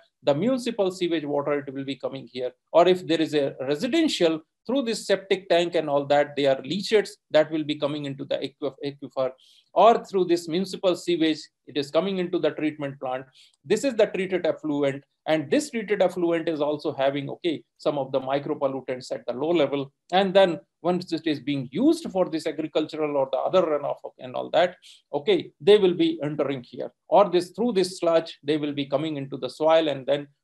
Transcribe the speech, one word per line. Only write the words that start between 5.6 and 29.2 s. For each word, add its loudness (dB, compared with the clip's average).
and 0
all 2
that, 2
they 0
are 2
leachates 0
that 4
will -2
be -4
coming -4
into -8
the -4
aquif-, -6
aquifer, -6
or 6
through 0
this 0
municipal -2
sewage, 0
it -8
is -4
coming 0
into -2
the 0
treatment -6
plant. -6
This 0
is 0
the 6
treated -4
effluent, -2
and 0
this 0
treated -2
effluent 0
is -2
also -2
having, -2
okay, -4
some 0
of -4
the 0
micropollutants -4
at -8
the -6
low -4
level. 0
And 2
then 6
once -2
it -4
is 0
being -4
used 2
for 0
this -4
agricultural -2
or 0
the 0
other 2
runoff -2
and -14
all -6
that, 2
okay, 0
they 8
will 4
be 0
entering -4
here. -12
Or 6
this, 0
through -2
this 0
sludge, 0
they 0
will -4
be -4
coming -2
into -8